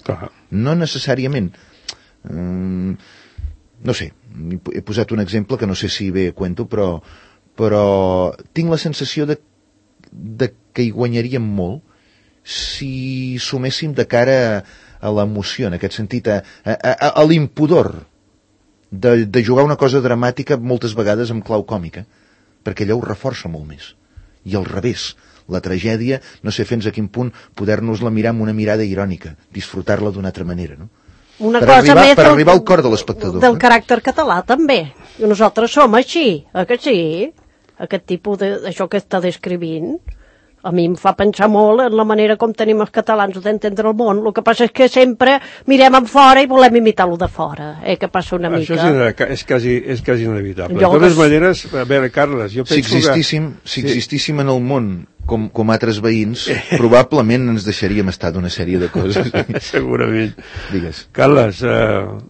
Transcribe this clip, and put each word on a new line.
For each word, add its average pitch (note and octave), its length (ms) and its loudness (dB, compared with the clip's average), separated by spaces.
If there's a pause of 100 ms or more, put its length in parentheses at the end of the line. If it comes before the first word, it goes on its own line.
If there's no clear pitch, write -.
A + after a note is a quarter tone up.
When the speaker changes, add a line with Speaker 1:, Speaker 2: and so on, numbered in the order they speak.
Speaker 1:
Clar. F2 280 -8 (200)
Speaker 2:
No A#2+ 240 -2
necessàriament. C3+ 760 -4 (720)
Mm, F2+ 680 -6 (920)
no A#2+ 100 -2
sé, D#2+ 200 -10 (600)
he G2 80 -8
posat G#2+ 300 -4
un A2 100 -4
exemple G#2 360 -6
que A2 100 -4
no F#2+ 80 -4
sé G2+ 140 -6
si G2 220 -6
bé F2+ 220 -2
cuento, F#2 340 -6
però, F#2+ 340 -4 (540)
però G2 800 2 (200)
tinc E3 180 -2
la D#3+ 60 0
sensació D3+ 480 -6
de, D3 120 -4 (720)
de A2+ 420 -6 (200)
que B2+ 100 -2
hi A#2 80 0
guanyaríem A#2+ 540 -4
molt G2+ 380 -6 (600)
si C3 960 -10
suméssim C3 540 -6
de B2 140 -2
cara B2+ 300 2 (200)
a, F#2+ 60 -8 (440)
a G#2+ 40 -2
l'emoció, G#2 560 -4
en F2 100 -4
aquest F#2+ 180 -6
sentit, A2+ 320 -6
a, G2+ 140 -2 (220)
a, A2 100 -4
a, B2+ 360 -2
a D3+ 160 4
l'impudor D3+ 680 2 (1000)
de, A#2 340 2
de A#2 180 0
jugar B2+ 220 2
una D3 120 0
cosa C3+ 240 2
dramàtica B2 560 -2
moltes A#2 400 -4
vegades A2 340 -2
amb A2 140 -8
clau G#2+ 200 -2
còmica, F2+ 400 -10 (600)
perquè G2+ 200 -6
allò G#2+ 140 0
ho A#2 60 -8
reforça A2+ 440 -8
molt D2+ 200 -12
més, C#2+ 220 -20 (540)
i F#2+ 100 -6
al F#2+ 100 -2
revés. - 500 -6 (320)
La F2+ 140 -4
tragèdia, A2+ 600 -4 (200)
no - 100 -8
sé G#2+ 140 -4
fins A2 220 -4
a G#2+ 40 -6
quin G#2+ 160 -6
punt B2 220 -6 (240)
poder-nos-la A2 560 -2
mirar A2 240 -2
amb A2+ 140 -4
una G#2+ 60 -4
mirada G#2+ 300 -2
irònica, F#2+ 520 -6 (180)
disfrutar-la G2 560 -4
d'una F#2+ 220 -6
altra F2 140 -10
manera, F2 340 -8
no? F#2+ 100 -16 (500)
Speaker 3:
Una A3+ 200 0
Speaker 2:
Per A#3 80 2
Speaker 3:
cosa E3+ 140 10
Speaker 2:
arribar, E3 240 8
Speaker 3:
més - 100 8
Speaker 2:
per D#3 80 6
Speaker 3:
del, - 100 8
Speaker 2:
arribar D#3 220 6
al F#3+ 80 4
cor F3+ 180 4
de C3 80 4
l'espectador, G#2+ 540 -2
Speaker 3:
del B3 100 6
Speaker 2:
no? A3 60 -4
Speaker 3:
caràcter A#3 420 4
català, B3+ 460 0
també. C4+ 320 2 (400)
I A3 80 0
nosaltres G#3+ 480 2
som C4+ 200 6
així, B3+ 500 0 (100)
eh F3+ 100 -2
que A#3+ 140 -2
sí? B3+ 180 0 (800)
Aquest F#3 300 -8
tipus F#3 320 -4
de, G3 140 -2 (180)
això F3+ 160 -6
que G#3 100 -2
està F#3+ 220 -4
descrivint, F3 800 -6 (680)
a F#3 80 -6
mi E3+ 140 2
em F3 100 0
fa G3 160 0
pensar G3+ 380 0
molt G#3+ 320 4
en A#3 100 0
la A3 160 2
manera G#3+ 320 2
com A3+ 100 0
tenim G#3+ 300 0
els G#3 80 -2
catalans G#3+ 480 0
d'entendre G#3 480 -2
el A3 80 2
món. G#3+ 320 0
El G#3+ 80 -2
que A3+ 80 -4
passa A3+ 240 2
és A3 80 0
que B3+ 160 4
sempre B3+ 460 4 (320)
mirem C4 260 6
en C4 160 6
fora C4+ 320 8
i C#4 80 2
volem B3+ 300 6
imitar G#3+ 280 2
lo E3+ 140 -4
de F3+ 80 0
fora, D3+ 540 -8
eh, F3+ 180 -2
que F#3+ 80 -4
passa F#3 260 -4
una F3 140 -2
Speaker 1:
Això E3 240 -2
Speaker 3:
mica. - 0 -
Speaker 1:
és E3 220 2
ina-, B2 180 2
ca-, - 160 -2
és C3+ 160 -8
quasi, B2 300 0 (100)
és B2 160 -6
quasi A#2+ 220 0
inevitable. G2+ 580 -4
Speaker 3:
Jo F#3 80 6
Speaker 1:
De D3 80 6
totes F3 160 6
Speaker 3:
que D#3 60 2
s- - 20 6
Speaker 1:
maneres, D#3 520 4
a C3+ 100 -2
veure, C3 260 0
Carles, A#2+ 460 -2
jo B2+ 100 -4
Speaker 2:
Si D#3 100 -2
Speaker 1:
penso C3 140 0
que - 80 2
Speaker 2:
existíssim, D3+ 540 0 (120)
si - 180 -8
Speaker 1:
Sí. C#3 60 -2
Speaker 2:
existíssim C#3 520 -4
en C#3 100 0
el C3 120 2
món A#2+ 460 -4 (200)
com, A2 220 -2
com A2 200 -2
altres A2 320 0
veïns, A2+ 460 -2 (140)
Speaker 1:
<laughs> - 200 -2
Speaker 2:
probablement B2 680 4
ens A2 160 -2
deixaríem G2+ 440 -2
estar F2 240 -6
d'una F2+ 160 -4
sèrie F2 300 -2
de F2 100 -2
coses. A#2+ 400 -2 (180)
Speaker 1:
<laughs> - 140 -6
Segurament. A#2+ 720 -2 (380)
Speaker 2:
Digues. E2+ 400 -6
Speaker 1:
Carles, B2 500 2
eh, A2 440 0 (240)